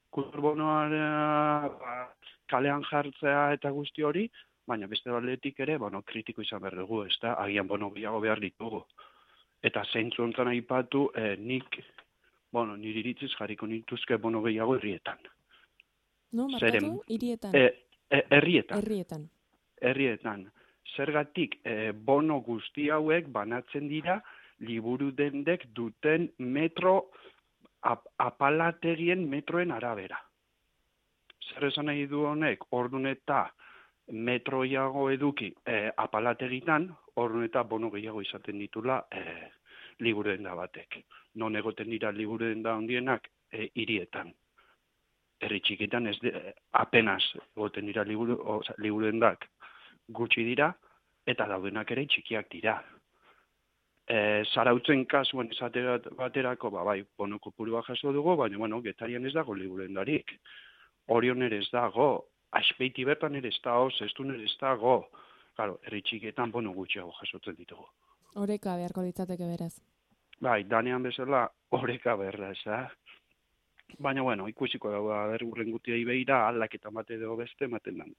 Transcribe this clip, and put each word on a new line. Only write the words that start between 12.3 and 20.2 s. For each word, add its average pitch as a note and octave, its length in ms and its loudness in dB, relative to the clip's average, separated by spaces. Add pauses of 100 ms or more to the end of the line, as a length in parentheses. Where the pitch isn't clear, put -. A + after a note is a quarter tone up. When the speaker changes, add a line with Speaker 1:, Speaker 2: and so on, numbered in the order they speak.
Speaker 1:
bueno, A2 240 0
nire A2 240 -4
iritziz B2 380 -4
jarriko G#2+ 280 -6
nituzke A2+ 520 -2
bono A2+ 240 0
gehiago A2+ 340 2
herrietan. - 460 -6 (1080)
Speaker 2:
No, A#3+ 160 -2
markatu, B3 180 0
Speaker 1:
Zeren, A3 320 4 (100)
Speaker 2:
hirietan? A3 460 -2
Speaker 1:
e, C#3 100 10 (460)
e, C#3 200 4
herrietan. D3 480 6
Speaker 2:
Herrietan. F#3+ 520 -4 (500)
Speaker 1:
Herrietan. A#2 640 0 (500)